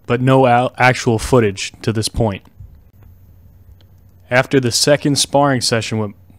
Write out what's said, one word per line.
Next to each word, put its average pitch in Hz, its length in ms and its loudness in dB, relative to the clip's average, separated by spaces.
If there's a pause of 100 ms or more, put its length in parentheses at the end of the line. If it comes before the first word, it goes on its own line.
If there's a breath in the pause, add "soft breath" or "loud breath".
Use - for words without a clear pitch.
but 120 140 -2
no 131 260 4
al-, 120 280 2
actual 123 440 2
footage 107 520 0 (120)
to 113 100 -4
this 110 160 -4
point. 107 340 -4 (1900)
After 127 280 0
the 123 120 0
second 143 460 0
sparring 139 440 0
session 113 380 -4
with 104 140 -8 (260)